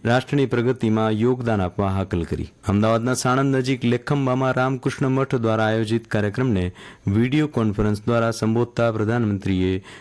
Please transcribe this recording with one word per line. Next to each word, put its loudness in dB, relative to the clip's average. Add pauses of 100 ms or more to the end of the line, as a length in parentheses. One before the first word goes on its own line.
રાષ્ટ્રની 0
પ્રગતિમાં 0
યોગદાન 0
આપવા -2
હાકલ -2
કરી. -6 (160)
અમદાવાદના 2
સાણંદ 0
નજીક -2
લેખંબામાં 0
રામકૃષ્ણ -2
મઠ 0
દ્વારા 2
આયોજિત 0
કાર્યક્રમને 0 (340)
વીડિયો 2
કોન્ફરન્સ 0
દ્વારા 2
સંબોધતા 0
પ્રધાનમંત્રીએ 0 (180)